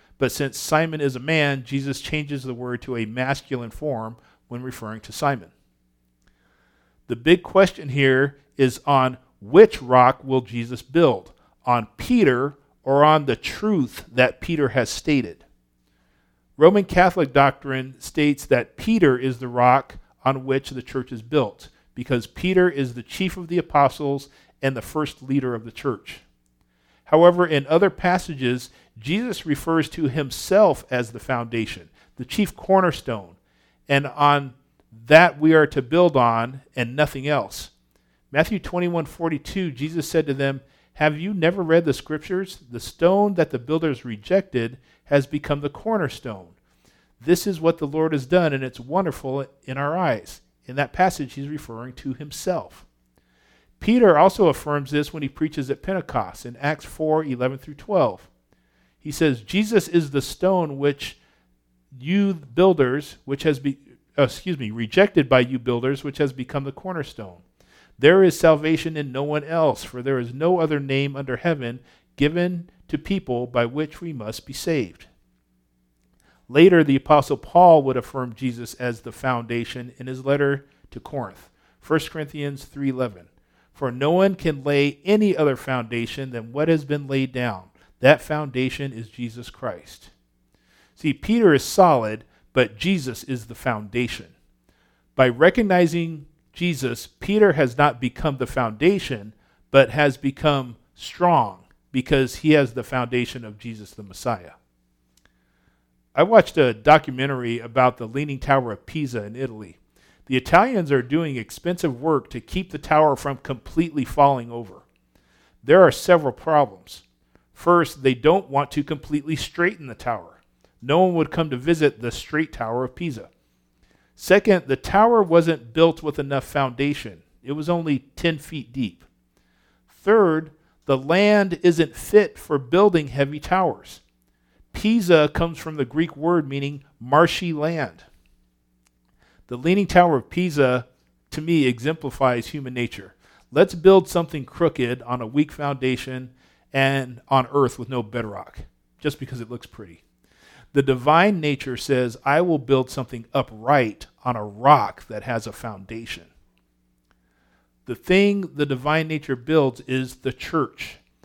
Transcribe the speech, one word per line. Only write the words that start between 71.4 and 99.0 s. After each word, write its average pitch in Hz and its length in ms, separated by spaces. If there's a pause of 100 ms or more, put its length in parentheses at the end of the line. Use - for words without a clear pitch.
given 175 540 (200)
to 151 100
people 127 480
by 120 180
which 151 360
we 170 120
must 110 320
be 139 80
saved." 135 540 (1400)
Later, 165 360
the 139 120
Apostle 147 420
Paul 170 460
would 131 140
affirm 123 380
Jesus 120 400
as 123 260
the 117 100
foundation 120 880
in 127 80
his 131 180
letter 139 440 (240)
to 117 80
Corinth, 113 500 (300)
First 156 320
Corinthians 143 540
three 139 240
eleven. 113 400 (440)
"For 131 180
no 139 200
one 190 240
can 147 280
lay 143 400
any 208 320
other 147 200
foundation 120 760
than 117 220
what 147 160
has 156 180
been 143 220
laid 135 240
down. 117 400 (280)
That 147 220
foundation 139 720
is 113 160
Jesus 120 400
Christ." - 640 (840)
See, 143 200
Peter 214 400
is 131 100
solid, 120 640 (280)
but 113 240
Jesus 139 460
is 117 240
the 113 80
foundation. 117 800 (800)
By 131 140
recognizing 165 960 (300)
Jesus, 131 480
Peter 202 480
has 135 240
not 139 240
become 135 360
the 127 100
foundation, 117 880 (340)